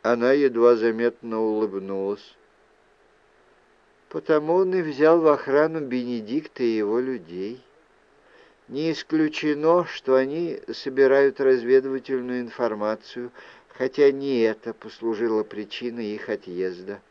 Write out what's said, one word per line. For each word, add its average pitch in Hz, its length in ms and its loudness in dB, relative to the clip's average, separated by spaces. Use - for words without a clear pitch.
Она 120 300 2
едва 120 440 4
заметно 113 640 -2
улыбнулась. 98 920 -4
"Потому 156 460 0
он 185 180 2
и 185 80 0
взял 156 380 4
в 160 80 4
охрану 151 540 2
Бенедикта 123 840 -4
и 113 140 2
его 107 220 0
людей. 110 640 -8
Не 151 240 -4
исключено, 156 920 0
что - 300 -2
они 147 460 -2
собирают 135 680 2
разведывательную 131 1000 0
информацию, 113 920 -6
хотя 139 340 4
не 139 300 -2
это 110 320 0
послужило 110 680 -4
причиной 107 640 -10
их 104 220 -10
отъезда". 92 800 -8